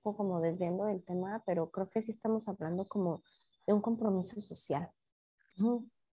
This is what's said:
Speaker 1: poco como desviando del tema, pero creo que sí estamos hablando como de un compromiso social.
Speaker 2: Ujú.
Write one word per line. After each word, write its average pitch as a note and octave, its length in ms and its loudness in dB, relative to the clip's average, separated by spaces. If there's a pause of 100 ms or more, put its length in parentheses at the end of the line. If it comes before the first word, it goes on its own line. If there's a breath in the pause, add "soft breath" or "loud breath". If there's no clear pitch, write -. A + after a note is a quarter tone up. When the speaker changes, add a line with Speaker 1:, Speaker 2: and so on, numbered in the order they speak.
Speaker 1:
poco G#3 160 -2
como F#3 240 0
desviando F3 440 0
del G3 180 -2
tema, F#3 420 -4
pero E3+ 260 0
creo F#3+ 180 -2
que A3 120 0
sí A3+ 100 -4
estamos A3 380 -2
hablando F3+ 380 -4
como F3 360 0 (420)
de G3+ 80 6
un G#3 80 6
compromiso G#3 600 0
social. - 500 -4 (640)
Speaker 2:
Ujú. A#3 300 2 (280)